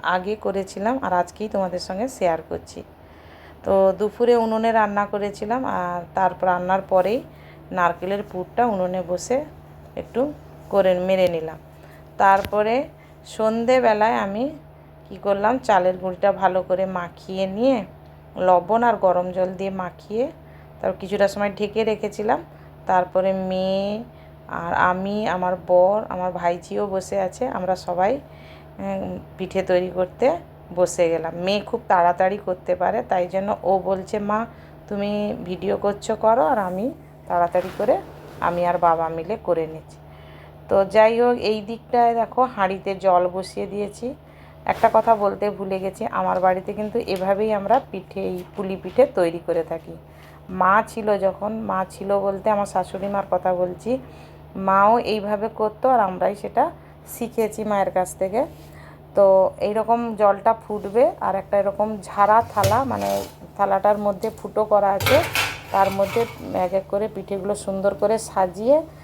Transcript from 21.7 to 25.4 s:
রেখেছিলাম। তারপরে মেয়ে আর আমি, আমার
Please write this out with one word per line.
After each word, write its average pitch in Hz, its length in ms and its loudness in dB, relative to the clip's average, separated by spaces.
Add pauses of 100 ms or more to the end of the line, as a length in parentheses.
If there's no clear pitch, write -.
রেখেছিলাম। 214 600 -2 (420)
তারপরে 185 460 2
মেয়ে 190 720 -2 (440)
আর 170 260 -6
আমি, 196 540 0
আমার 180 280 -2 (100)